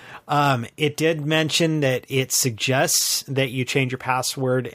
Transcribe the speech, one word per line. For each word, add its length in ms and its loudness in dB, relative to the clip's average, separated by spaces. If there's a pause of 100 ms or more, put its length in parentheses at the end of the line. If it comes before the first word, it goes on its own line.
(280)
Um, 380 2 (100)
it 220 -2
did 260 0
mention 580 2
that 280 0
it 220 0
suggests 960 0
that 240 0
you 120 -2
change 280 0
your 80 -6
password, 760 0